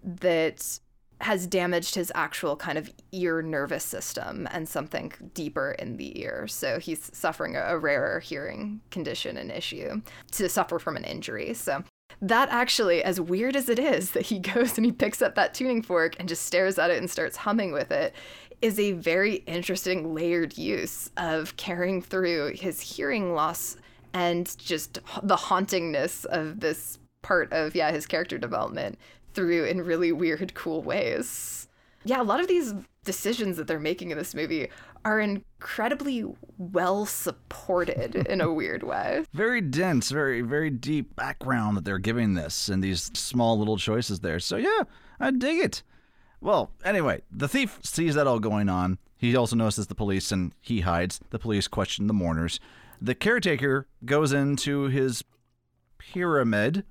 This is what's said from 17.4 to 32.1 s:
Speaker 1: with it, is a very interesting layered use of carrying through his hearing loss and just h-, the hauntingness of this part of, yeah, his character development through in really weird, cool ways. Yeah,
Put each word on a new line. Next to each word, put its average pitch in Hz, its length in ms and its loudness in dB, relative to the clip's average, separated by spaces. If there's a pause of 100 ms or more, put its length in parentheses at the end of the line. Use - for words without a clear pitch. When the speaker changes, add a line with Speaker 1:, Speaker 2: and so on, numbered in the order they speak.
Speaker 1:
with 139 180 -2
it, 147 240 0 (460)
is 214 180 2
a 208 140 4
very 180 420 2 (100)
interesting 175 680 -2
layered 170 440 0
use 165 600 -4
of 160 400 -2
carrying 180 440 -2
through 175 540 0
his 180 240 -4
hearing 214 540 -2
loss 160 420 -2 (380)
and 175 440 0
just - 420 -6
h-, - 240 -10
the 196 120 6
hauntingness 170 880 0
of 160 360 -2
this - 360 -4 (240)
part 175 300 2
of, 156 240 0
yeah, 156 160 2
his 151 140 -2
character 180 320 -2
development - 600 -4 (380)
through 170 300 2
in 180 160 2
really 170 300 2
weird, 165 440 0
cool 160 260 -4
ways. - 840 -2 (360)
Yeah, 254 180 0